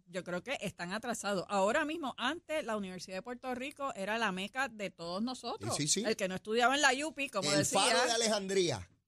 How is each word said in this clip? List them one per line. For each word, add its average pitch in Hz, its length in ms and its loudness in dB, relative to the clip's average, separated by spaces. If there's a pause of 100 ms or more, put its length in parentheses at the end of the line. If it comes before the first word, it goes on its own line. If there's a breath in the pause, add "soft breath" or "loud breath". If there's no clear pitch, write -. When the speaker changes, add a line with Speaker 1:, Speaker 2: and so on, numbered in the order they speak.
Speaker 1:
Yo 180 160 -6
creo 180 200 -4
que 254 180 -4
están 180 300 -6
atrasados. 208 560 -2
Ahora 208 380 4
mismo, 311 320 -4
antes, 302 480 -2
la 226 100 -2
Universidad 190 420 -6
de 190 40 -4
Puerto 247 340 -6
Rico 269 400 -6
era 202 220 -2
la 214 160 0
meca 208 340 -2
de 208 220 -6
todos 180 340 -6
nosotros. 247 540 -4
Speaker 2:
Sí, 151 100 0
sí, 190 140 2
sí. 233 40 -2
Speaker 1:
El 214 120 2
que 196 100 0
no 185 80 -4
estudiaba 233 400 2
en 285 60 2
la 269 120 6
yupi, 285 360 -2
como 277 220 -2
Speaker 2:
El 294 80 6
Speaker 1:
decía. 247 200 4
Speaker 2:
Faro 226 260 6
de 233 60 2
Alejandría. 196 800 2 (180)